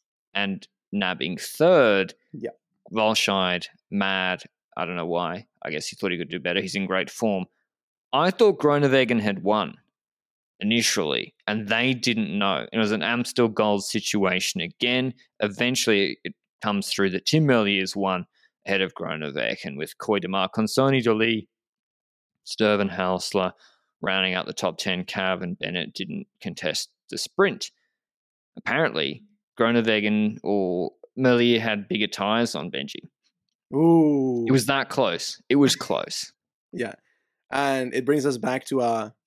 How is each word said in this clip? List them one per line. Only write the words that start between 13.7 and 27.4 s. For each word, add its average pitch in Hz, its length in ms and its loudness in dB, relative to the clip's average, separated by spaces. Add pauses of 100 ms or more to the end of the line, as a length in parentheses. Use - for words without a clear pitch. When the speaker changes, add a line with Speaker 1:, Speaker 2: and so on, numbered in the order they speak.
Speaker 1:
situation 95 800 -2
again. 123 520 -2 (260)
Eventually, 104 840 0
it 101 100 -10 (280)
comes 101 260 -2
through 98 220 2
that 90 160 -4
Tim 156 200 2
Merlier's 101 480 2
won 95 320 -2 (400)
ahead 98 140 0
of 90 140 -2
Groenewegen, 76 840 -6
with 76 220 -10
Koy 104 200 -2
de 90 100 0
Marconsoni, 110 760 0
Dali, 113 420 2 (1000)
Sturven, 104 440 0
Hausler 92 600 -2 (480)
rounding 95 340 0
out 92 120 -2
the - 60 -8
top 85 240 -2
ten. 90 280 -4
Cav 92 380 -2
and 90 160 -6
Bennett - 360 -6
didn't - 320 -10 (140)
contest - 500 -6 (200)
the - 60 -10
sprint. - 540 -2 (840)